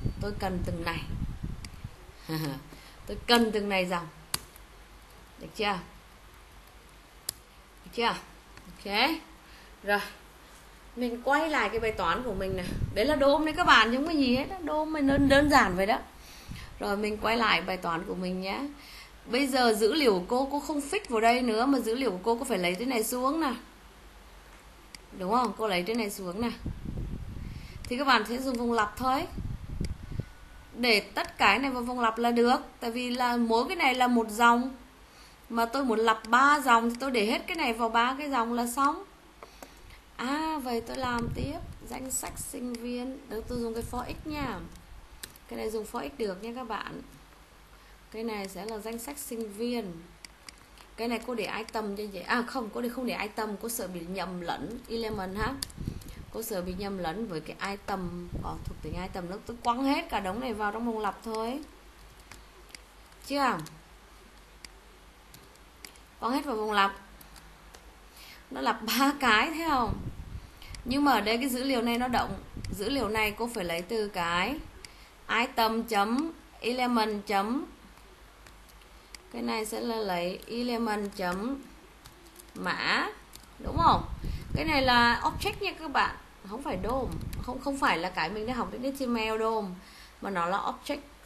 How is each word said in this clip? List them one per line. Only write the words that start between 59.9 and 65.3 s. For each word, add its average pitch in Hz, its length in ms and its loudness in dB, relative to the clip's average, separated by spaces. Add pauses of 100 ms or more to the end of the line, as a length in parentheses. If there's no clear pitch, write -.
cả 214 120 -2
đống 196 200 -4
này 254 140 -4
vào 208 180 -2
trong 226 140 -4
vòng 220 120 -2
lặp 202 260 -2
thôi. 226 360 -4 (1700)
Chưa? 269 320 0 (2500)